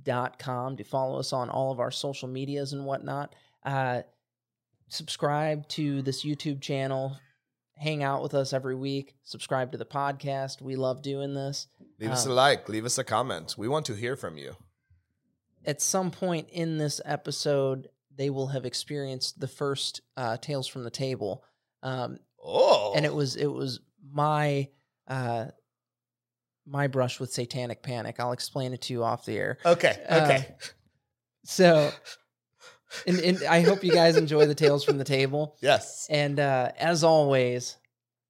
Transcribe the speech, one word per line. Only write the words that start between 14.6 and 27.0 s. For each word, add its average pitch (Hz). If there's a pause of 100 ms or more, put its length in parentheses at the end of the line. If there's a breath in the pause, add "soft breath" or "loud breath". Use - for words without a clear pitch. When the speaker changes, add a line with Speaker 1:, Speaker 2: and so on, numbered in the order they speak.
Speaker 1:
At 143
some 185
point 170
in 165
this 147
episode, 143 (260)
they 139
will 135
have 135
experienced 135
the 131
first, - (160)
uh, 120
Tales 139
from 127
the 117
Table. 127 (380)
Um, 127 (240)
Speaker 2:
Oh. 190
Speaker 1:
and 151
it 147
was, 139
it 147
was 135 (300)
my, 147 (380)
uh, 120 (1160)
my 143
brush 127